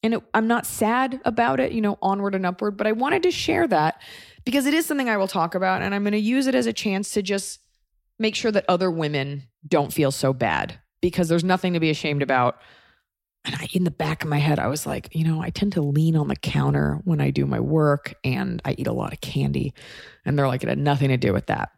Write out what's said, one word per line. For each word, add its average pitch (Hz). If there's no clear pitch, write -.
and 226
it, -
I'm 220
not 233
sad 247
about 240
it, -
you 226
know, 208
onward 196
and 190
upward, 196
but 214
I 220
wanted 277
to 359
share 330
that 156
because 262
it 285
is 320
something 277
I 214
will 190
talk 170
about, 185
and 190
I'm 202
gonna 208
use 240
it 262
as 247
a 233
chance 202
to 208
just 196
make 220
sure -
that 202
other 185
women 143
don't 147
feel 143
so 135
bad 92
because 175
there's 165
nothing 185
to 170
be 160
ashamed 147
about. 131
And 139
I, 156
in 180
the 170
back 156
of 156
my 147
head, 147
I -
was 165
like, -
you 160
know, 160
I 170
tend 202
to 180
lean 156
on 147
the 139
counter 143
when 165
I 139
do 139
my 135
work 143
and 170
I -
eat 131
a 117
lot -
of -
candy. 139
And 143
they're 139
like, 131
"It 117
had 131
nothing 143
to 131
do 120
with -
that." -